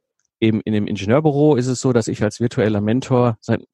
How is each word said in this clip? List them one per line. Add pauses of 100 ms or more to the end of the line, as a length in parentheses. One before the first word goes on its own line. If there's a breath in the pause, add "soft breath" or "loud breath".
(420)
eben
in
dem
Ingenieurbüro
ist
es
so,
dass
ich
als
virtueller
Mentor
seit (100)